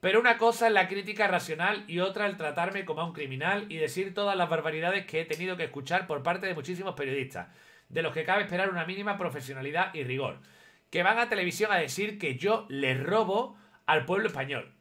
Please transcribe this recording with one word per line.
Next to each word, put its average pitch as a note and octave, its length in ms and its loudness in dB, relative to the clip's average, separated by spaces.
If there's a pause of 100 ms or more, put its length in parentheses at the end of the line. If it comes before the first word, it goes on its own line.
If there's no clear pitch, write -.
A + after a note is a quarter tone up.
Pero F#3+ 180 6
una A#3+ 180 6
cosa A3+ 300 6
es A3 60 6
la F#3 160 6
crítica G3+ 380 0
racional F3+ 600 0
y E3+ 120 -2
otra F#3+ 260 0
el F#3+ 100 0
tratarme F3 480 -2
como D#3+ 160 -6
a E3+ 60 -2
un E3+ 80 -8
criminal D3+ 560 -2
y D#3+ 80 -8
decir F3+ 360 -2
todas G3+ 220 0
las F3 140 2
barbaridades D#3+ 560 0
que D#3+ 160 -2
he E3 40 -4
tenido F3 300 -4
que E3+ 80 -4
escuchar D#3 440 -2
por C#3+ 160 -2
parte F#3 240 0
de F3+ 80 -2
muchísimos F3 400 -6
periodistas, C3 520 -4 (400)
de C#3 140 -4
los D#3+ 100 0
que D#3 140 -4
cabe F#3+ 160 2
esperar F#3 280 0
una F3 140 -2
mínima G3 340 -4
profesionalidad C#3+ 760 -4
y D3+ 100 -6
rigor, B2+ 360 -4 (500)
que F3 140 0
van A3 160 4
a A#3+ 100 0
televisión G3+ 420 0
a G3 60 4
decir G3 420 -2
que C#3+ 160 -2
yo G#3 320 0
le C#3 280 0
robo G3 600 2 (300)
al D3+ 200 4
pueblo G3 220 0
español. C#3 540 -6